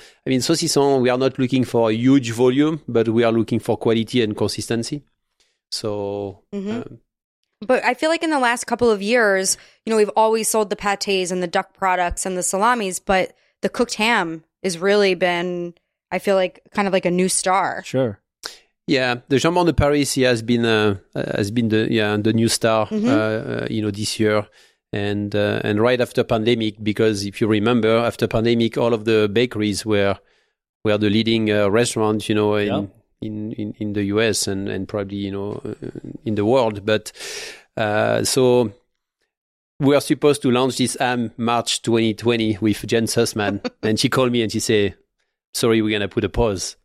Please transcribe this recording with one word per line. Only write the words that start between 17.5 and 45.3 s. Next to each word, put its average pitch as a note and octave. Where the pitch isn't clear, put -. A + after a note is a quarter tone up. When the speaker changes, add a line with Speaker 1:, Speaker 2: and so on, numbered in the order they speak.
Speaker 3:
Sure. B2+
Speaker 1:
Yeah, B2+
the C#3
Jambon F3
de D#3+
Paris, C#3+
he C3+
has B2
been, A#2
uh, G#2+
uh, -
has G#2
been A#2
the, G#2+
yeah, G#2
the G#2+
new A2+
star, A2
Speaker 2:
Mm-hmm. A3
Speaker 1:
uh, B3+
uh, -
you G#2+
know, G#2+
this G#2
year. G#2+
And, G#2
uh, G#2
and G#2
right A#2+
after B2
pandemic, A2
because G#2+
if G2
you A#2
remember, A2
after A#2
pandemic, A#2
all A#2+
of G#2+
the G#2+
bakeries G#2+
were, G2+
were G#2+
the G#2+
leading, A2
uh, G#2
restaurant, A2
you A2+
know, G#2
in, G#2
Speaker 3:
Yeah. A2
Speaker 1:
in, G#2+
in, G#2+
in G#2
the G#2
U G2+
S A2
and, G2
and G2
probably, G2+
you G2
know, G2
uh, G#2+
in A2
the G2+
world. A2
But, G#2+
uh, A2
so B2
we C#3
are C#3
supposed D3
to C#3
launch B2
this B2
ham B2
March A#2
twenty A2+
twenty A2
with A2
Jen A#2
Sussman. G#2
Speaker 2:
<laughs> -
Speaker 1:
And A2
she C3
called B2+
me A#2+
and G#2+
she A2
said, G#2